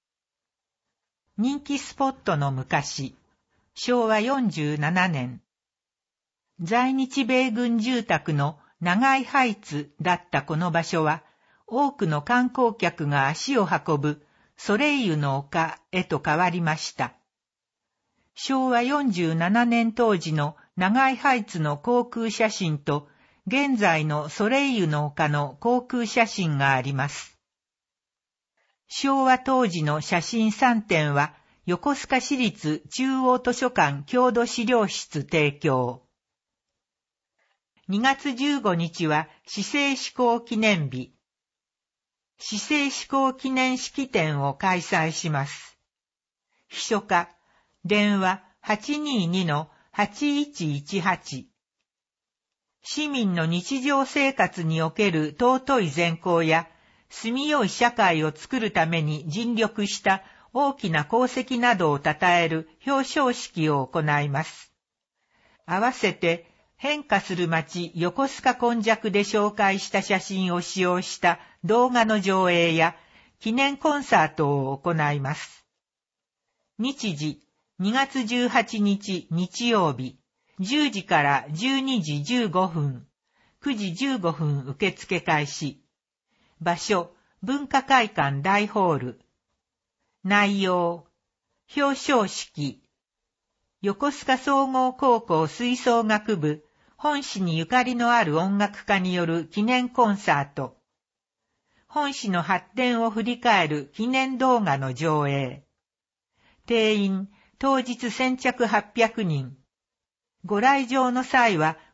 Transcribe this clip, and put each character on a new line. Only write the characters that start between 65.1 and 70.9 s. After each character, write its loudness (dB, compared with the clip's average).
合 -2
わ 2
せ 0
て、 0
変 -4
化 0
す -6
る 0
街、 -4
横 -2
須 -4
賀 2
今 0
昔 0
で 2
紹 0
介 2
し -10
た 0
写 0
真 -4
を -2
使 -8
用 2